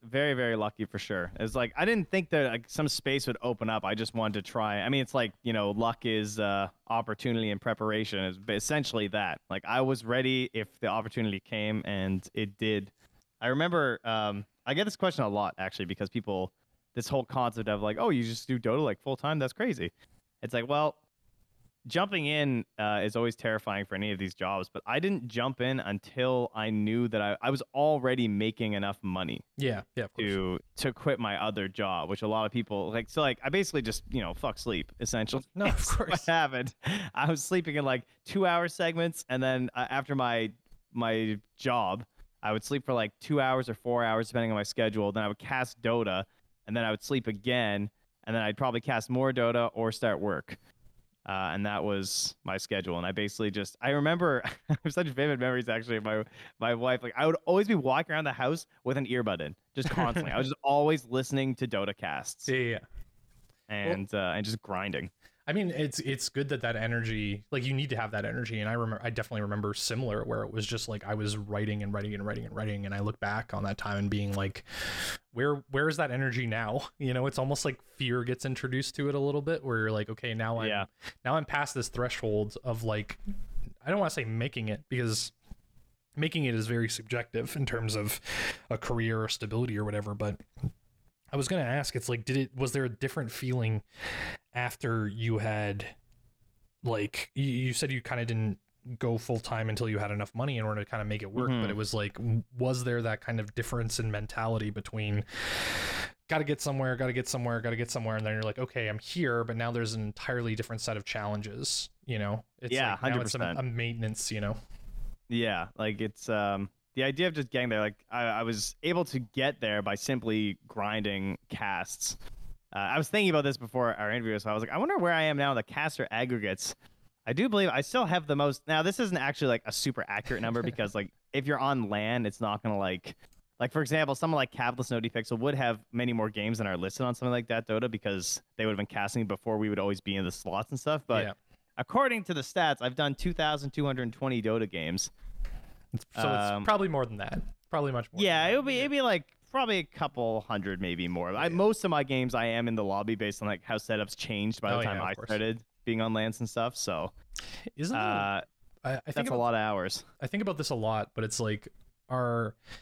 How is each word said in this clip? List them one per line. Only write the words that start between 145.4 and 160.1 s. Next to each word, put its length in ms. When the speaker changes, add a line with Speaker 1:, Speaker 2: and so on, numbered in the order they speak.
Speaker 2:
So 180
it's 180
Speaker 1:
Um, 140
Speaker 2:
probably 220
more 180
than 120
that. 220
Probably 220
much 200
more 100
Speaker 1:
Yeah, 180
Speaker 2:
than 80
that. 40
Speaker 1:
it'll 120
be, 100
Speaker 2:
Yeah. 60
Speaker 1:
it'd 120
be, 120
like, 340
probably 260
a 60
couple 580
hundred, 400
maybe 260
more. 280
I, 80
Speaker 2:
Yeah. 60
Speaker 1:
most 360
of 60
my 120
games 300
I 120
am 220
in 60
the 100
lobby 300
based 300
on, 40
like, 160
how 120
setups 420
changed 420
by 120
the 80
Speaker 2:
Oh, 20
Speaker 1:
time 160
Speaker 2:
yeah, 60
of 60
Speaker 1:
I 40
Speaker 2:
course. 160
Speaker 1:
started 340
being 160
on 120
lans 260
and 100
stuff. 260
So, 360
Speaker 2:
Isn't 200
that, 80
Speaker 1:
uh, 380
Speaker 2:
I, 120
I 20
think 180
Speaker 1:
that's 140
a 40
Speaker 2:
about, 40
Speaker 1:
lot 160
of 60
hours. 440